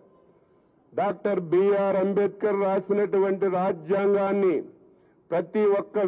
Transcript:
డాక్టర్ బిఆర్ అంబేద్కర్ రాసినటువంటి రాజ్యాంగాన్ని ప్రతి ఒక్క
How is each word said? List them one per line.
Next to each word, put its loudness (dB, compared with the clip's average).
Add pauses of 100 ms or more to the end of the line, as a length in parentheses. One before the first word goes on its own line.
(920)
డాక్టర్ -2 (120)
బిఆర్ 2
అంబేద్కర్ 0
రాసినటువంటి 0 (100)
రాజ్యాంగాన్ని 0 (760)
ప్రతి -2 (180)
ఒక్క -4